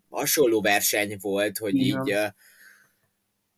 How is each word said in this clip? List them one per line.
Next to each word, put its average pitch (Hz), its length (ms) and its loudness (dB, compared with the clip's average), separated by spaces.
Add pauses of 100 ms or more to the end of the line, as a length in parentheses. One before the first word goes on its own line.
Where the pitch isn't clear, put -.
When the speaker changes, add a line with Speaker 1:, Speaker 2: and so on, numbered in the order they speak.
Speaker 1:
hasonló 120 520 2
verseny 104 600 0
volt, 101 360 -2
hogy 101 180 -2
Speaker 2:
Igen. 131 300 2
Speaker 1:
így, 101 80 -2
ö, 104 120 0 (1300)